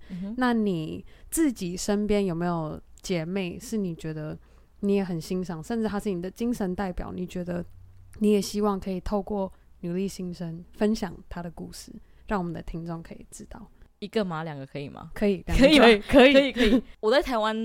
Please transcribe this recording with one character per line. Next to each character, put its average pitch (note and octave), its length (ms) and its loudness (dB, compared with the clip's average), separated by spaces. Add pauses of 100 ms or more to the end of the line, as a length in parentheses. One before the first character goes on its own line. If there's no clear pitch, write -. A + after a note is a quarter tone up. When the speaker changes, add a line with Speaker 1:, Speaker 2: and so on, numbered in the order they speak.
Speaker 1:
嗯 F3+ 120 -12
哼。 G3+ 160 -8
Speaker 2:
那 B3 160 2
你 F#3 520 -2 (240)
自 D#4+ 220 2
己 F#3 260 -6
身 G#3 280 -2
边 G3+ 200 2
有 E3+ 100 -2
没 E3+ 100 -2
有 D#3+ 360 -4 (200)
姐 E3+ 220 -2
妹 F#3 360 -6
是 - 180 -6
你 F#3 180 -4
觉 D#3 180 -10
得 D#3 240 -10 (420)
你 G3+ 160 2
也 G3 80 2
很 E3+ 160 -4
欣 F#3 240 -4
赏， E3 180 -8
甚 A3+ 200 -4
至 G#3+ 60 0
她 G3+ 120 -2
是 G#3 120 -4
你 F3 100 -4
的 F#3 100 -8
精 A#3 200 -4
神 G3 220 -2
代 F#3+ 200 -4
表， - 180 -8
你 F3+ 160 -8
觉 F3+ 160 -8
得 F3 200 -4 (560)
你 G#3 120 4
也 G3+ 100 4
希 G3+ 200 -4
望 G3+ 180 0
可 G3 100 -8
以 F#3 100 -4
透 G3+ 220 -4
过 G3 300 -6 (300)
女 F3 120 -6
力 F#3+ 140 -2
新 F3+ 260 -8
生 E3+ 400 -10
分 G#3+ 220 2
享 G#3+ 200 -8 (140)
她 F3 140 -10
的 E3+ 80 -12
故 F3 200 -14
事， - 200 -18 (360)
让 G#3 120 -2
我 F3+ 40 -2
们 E3+ 80 -4
的 D#3 100 -10
听 E3 220 -10
众 E3+ 200 -10
可 - 100 -18
以 - 160 -18
知 - 160 -18
道？ - 240 -18 (300)
Speaker 1:
一 G#3 80 -10
个 G#3 180 0
吗？ E3 180 -6
两 D#3 140 -8
个 C3+ 80 -10
可 C#3+ 140 -12
以 C#3+ 100 -10
吗？ A1+ 240 -16
Speaker 2:
可 G#3 140 0
以， F#3 160 0
Speaker 1:
可 - 240 6
以 D4+ 100 10
吗？ A#3+ 80 10
Speaker 2:
两 A3 140 8
个 - 80 -10
可 B3+ 180 10
以， C#4 80 8
可 C4+ 60 10
以。 C#4 120 2
Speaker 1:
可 A#3+ 120 0
以， G#3+ 80 6
可 B3+ 60 6
以。 A3 60 2 (160)
我 G#3+ 120 2
在 C4+ 100 6
台 C4 160 -2
湾 A3 280 0